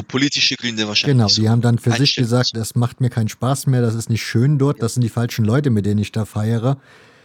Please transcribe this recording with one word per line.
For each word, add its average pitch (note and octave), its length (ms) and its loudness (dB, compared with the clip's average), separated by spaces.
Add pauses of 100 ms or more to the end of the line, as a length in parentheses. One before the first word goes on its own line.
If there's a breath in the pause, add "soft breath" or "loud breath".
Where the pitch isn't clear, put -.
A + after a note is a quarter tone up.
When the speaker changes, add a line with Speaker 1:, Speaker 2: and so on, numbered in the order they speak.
Speaker 1:
dann - 60 -4
Speaker 2:
politische - 480 0
Gründe A2+ 320 -4
wahrscheinlich, G#2 300 0
Speaker 1:
Genau, A2+ 120 4
Speaker 2:
so G#2 140 2
Speaker 1:
die A2 60 2
haben A#2 120 2
dann A#2 200 2
für A#2+ 100 0
sich A#2+ 220 2
Speaker 2:
Einstellungs- - 80 -2
Speaker 1:
gesagt, A#2+ 360 0
"Das A2+ 200 -6
macht A#2+ 240 -2
mir B2 100 0
keinen A2+ 180 0
Spaß - 380 -4
mehr, B2+ 160 2
das A2+ 140 0
ist A2+ 140 -6
nicht A2 140 -2
schön C3+ 360 2
dort, C#3 180 0
Speaker 2:
Ja. - 40 -14
Speaker 1:
das A2+ 120 -2
sind B2+ 80 2
die A#2 60 0
falschen A#2 360 -2
Leute, C3+ 260 2
mit G#2 160 0
denen G#2 140 0
ich G2 120 -4
da A2+ 120 -4
feiere. A#2 560 -2 (440 loud breath)